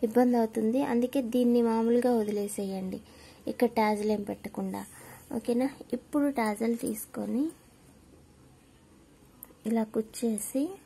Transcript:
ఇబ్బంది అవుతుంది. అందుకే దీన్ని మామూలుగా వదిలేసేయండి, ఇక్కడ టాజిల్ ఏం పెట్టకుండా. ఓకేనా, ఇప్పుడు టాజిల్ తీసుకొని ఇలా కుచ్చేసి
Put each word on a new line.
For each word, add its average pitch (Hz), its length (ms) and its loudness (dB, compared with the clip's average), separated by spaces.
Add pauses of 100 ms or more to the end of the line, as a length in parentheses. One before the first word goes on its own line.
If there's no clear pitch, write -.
ఇబ్బంది 247 340 4
అవుతుంది. 220 380 0 (140)
అందుకే 247 280 0 (120)
దీన్ని 240 360 4
మామూలుగా 233 520 4
వదిలేసేయండి, 202 800 -4 (520)
ఇక్కడ 233 160 2 (120)
టాజిల్ 214 360 2
ఏం 202 140 -4
పెట్టకుండా. 196 520 -6 (540)
ఓకేనా, 240 320 0 (280)
ఇప్పుడు 285 320 0 (120)
టాజిల్ 226 440 0
తీసుకొని 220 600 -4 (2250)
ఇలా 226 160 0 (120)
కుచ్చేసి 226 680 -4 (220)